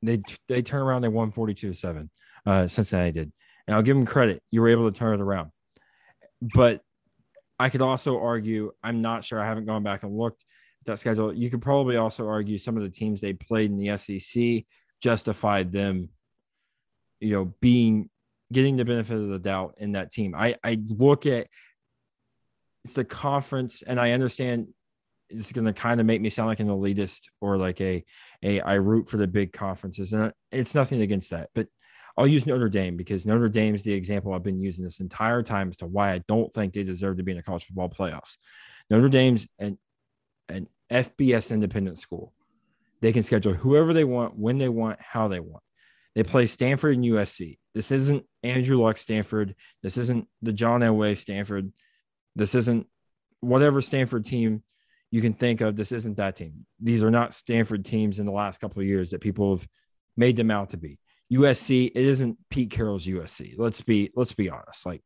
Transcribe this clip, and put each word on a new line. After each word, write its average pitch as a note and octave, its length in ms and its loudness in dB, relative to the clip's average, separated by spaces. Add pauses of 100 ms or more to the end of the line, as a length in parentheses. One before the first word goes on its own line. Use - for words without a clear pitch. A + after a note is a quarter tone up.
they, A2+ 220 0 (240)
they B2+ 160 0
turn C#3 180 -4
around, B2+ 220 0
they A#2 60 2
won A2 220 0
forty-two G#2+ 420 -4
to - 40 -12
seven. D#2+ 320 -8 (380)
Uh, F#2+ 200 4
Cincinnati F2+ 440 0
did, D#2 200 -6 (360)
and G#2+ 80 0
I'll A2 80 4
give C#3 140 4
them B2 100 2
credit. A#2 420 2
You A2+ 120 2
were A#2 80 6
able A#2 220 4
to F#2 60 -8
turn A2 220 0
it - 20 -2
around, F#2+ 300 -4 (920)
but A#2 400 4 (800)
I B2+ 60 4
could C3+ 140 0
also C3 360 0
argue, A2 540 -2 (100)
I'm A#2 200 -4
not A2+ 240 -4
sure. A2+ 120 -8
I G#2+ 80 -2
haven't A2 200 -4
gone G#2+ 180 -2
back G2 200 -4
and G#2 140 -8
looked A2+ 280 -4 (340)
at - 60 -20
that G#2+ 140 -6
schedule. G#2+ 340 -2
You A#2+ 160 -4
could A#2 120 -4
probably C3+ 360 2
also A2+ 280 -2
argue G#2+ 320 -4
some A2+ 200 -6
of G#2 60 -4
the F#2+ 60 -6
teams G#2+ 300 -6
they G2 140 -4
played G#2+ 360 -2
in G2+ 80 -4
the G2 120 -4
S G2+ 200 -6
E G2+ 80 -6
C A#2 480 -2 (360)
justified G#2 720 0
them, F#2+ 340 -2 (1120)
you G#2+ 140 0
know, F#2+ 260 0
being, A#2 500 4 (440)
getting C3 240 2
the A#2+ 80 0
benefit A#2 320 -2
of G#2 100 -4
the G2 120 -4
doubt F#2+ 380 -4
in G#2 140 -6
that F#2+ 180 -4
team. G2 240 -4
I, A2+ 300 0
I A2+ 240 -2
look C3 380 4
at, B2+ 220 0 (1400)
it's - 80 -16
the C3 100 -2
conference, C3+ 800 -4
and B2 180 -4
I A#2+ 120 4
understand B2 560 -2 (600)
it's G#2+ 220 -12
gonna A2+ 220 0
kinda A#2 320 2
make A2 160 2
me A2 80 -2
sound A2 180 -2
like A2 140 -2
an G#2 80 0
elitist G2 580 -2 (140)
or G2+ 160 0
like F#2 240 -2
a, F#2 240 -2 (360)
a, G2+ 200 0
I G2+ 140 2
root G2+ 340 4
for A2+ 80 -4
the G2+ 100 2
big F#2+ 240 0
conferences, F#2+ 640 -8
and G#2+ 180 0 (180)
it's B2+ 240 -4
nothing C3 280 0
against G2 300 -2
that, E2 220 -10
but A2+ 140 -4 (500)
I'll C3 100 6
use D3 180 4
Notre B2+ 220 2
Dame F#2+ 300 -2
because F2+ 280 -6
Notre A2+ 220 4
Dame G#2+ 280 2
is G2 80 -6
the G#2+ 100 0
example G2 400 -2
I've F2+ 100 -4
been F#2+ 160 -2
using F#2 240 -6
this F2 160 -12
entire A2+ 420 -2
time G2 280 -2
as F2 80 -12
to F2+ 80 -10
why G2 260 0
I F2+ 60 -2 (100)
don't G#2+ 240 2
think G2+ 220 -4
they G2+ 100 -4
deserve F#2+ 320 -4
to F2+ 80 -4
be F#2 80 -4
in F2 60 -6
the E2+ 60 -12
college F2+ 200 -6
football F2+ 240 -6
playoffs. E2+ 480 -8 (540)
Notre A#2 180 8
Dame's C3 400 4 (100)
an, G2+ 200 -6 (720)
an F#2 180 -10 (220)
F B2 260 0
B C3 180 4
S A2 160 0
independent G2 480 -2
school. - 360 -14 (640)
They A2+ 140 4
can A2+ 100 2
schedule G2+ 300 2
whoever D3 400 4
they D#3+ 100 4
want, B2 340 -2
when A2+ 200 0
they C3+ 100 0
want, A2+ 320 -2
how A2 300 -2
they F2+ 100 -4
want. D#2+ 240 -16 (500)
They A2 100 2
play A#2+ 240 4
Stanford C3+ 480 0
and B2 100 2
U A2+ 140 4
S G2+ 120 -2
C. E2 260 -12 (160)
This A2 160 -6
isn't C3+ 360 2 (180)
Andrew B2+ 400 2
Luck A2 140 4
Stanford. G#2+ 580 -4 (260)
This F#2+ 160 -6
isn't A#2+ 300 -2 (140)
the A2+ 100 -2
John A#2 300 2
Elway G#2+ 360 2
Stanford. G2 540 -6 (640)
This - 180 -2
isn't A#2+ 340 2 (520)
whatever C3+ 400 4
Stanford B2 460 -2
team A2+ 360 0 (480)
you A#2 120 0
can A2+ 120 2
think A#2 280 0
of. G#2+ 160 0
This G#2+ 160 -4
isn't A2 240 -6
that G2 180 -2
team. D#2+ 300 -16 (160)
These A2+ 200 2
are A2 100 4
not A#2+ 220 4
Stanford A2 520 -2
teams G#2+ 340 -2
in G2+ 60 -4
the G2+ 80 -4
last G2+ 260 -4
couple G2+ 220 -8
of G2 60 -2
years F#2+ 240 -2
that F#2 100 -8
people G2 340 0
have F2 100 -6 (520)
made A#2+ 180 4
them A2+ 160 2
out G2+ 200 -2
to F2+ 60 -10
be. D2+ 220 -14 (320)
U C3+ 140 6
S C3 140 4
C, B2+ 260 2
it B2 200 0
isn't C3 340 0 (100)
Pete B2 220 -2
Carroll's G#2 340 -4
U F#2 160 -4
S D#2+ 100 -12
C. - 240 -14
Let's A2 260 -4
be, G#2 340 2
let's B2 180 -2
be G2 160 -2
honest. - 340 -14
Like, F2+ 220 -10